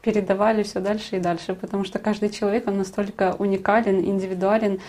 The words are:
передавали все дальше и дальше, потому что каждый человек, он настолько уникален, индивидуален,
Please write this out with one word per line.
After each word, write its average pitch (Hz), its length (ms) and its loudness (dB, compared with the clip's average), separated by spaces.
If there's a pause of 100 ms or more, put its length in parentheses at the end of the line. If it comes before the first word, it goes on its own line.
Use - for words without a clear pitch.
передавали 208 600 2
все 202 180 -4
дальше 208 360 -4
и 185 40 0
дальше, 175 340 -2
потому 196 300 -4
что 190 140 -6
каждый 214 300 0
человек, 208 400 0
он 196 80 0
настолько 196 600 -2
уникален, 196 640 2
индивидуален, 190 760 0 (100)